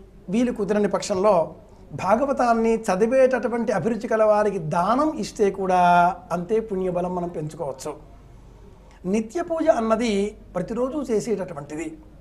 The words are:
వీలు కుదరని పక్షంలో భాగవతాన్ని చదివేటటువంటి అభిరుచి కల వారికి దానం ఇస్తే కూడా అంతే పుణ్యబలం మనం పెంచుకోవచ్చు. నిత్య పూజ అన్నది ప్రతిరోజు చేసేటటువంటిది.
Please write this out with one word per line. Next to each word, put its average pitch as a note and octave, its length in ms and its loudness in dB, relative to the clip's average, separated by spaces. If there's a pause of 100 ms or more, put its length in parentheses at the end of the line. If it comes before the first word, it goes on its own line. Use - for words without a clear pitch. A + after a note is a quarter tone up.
(280)
వీలు A#3 240 0
కుదరని G#3 360 0
పక్షంలో F#3 640 0 (380)
భాగవతాన్ని A3+ 840 2
చదివేటటువంటి A#3 960 2
అభిరుచి A#3 360 -2
కల A3 160 2
వారికి G#3 340 2
దానం F#3+ 560 0
ఇస్తే G3+ 360 0
కూడా F3+ 640 4 (160)
అంతే F3+ 280 -2
పుణ్యబలం F3+ 540 -2
మనం F3 140 -4
పెంచుకోవచ్చు. D3+ 640 -8 (1120)
నిత్య A3 360 -2
పూజ D#4+ 260 -2
అన్నది A3 680 2 (180)
ప్రతిరోజు A#3+ 580 -4
చేసేటటువంటిది. E3+ 840 -4 (220)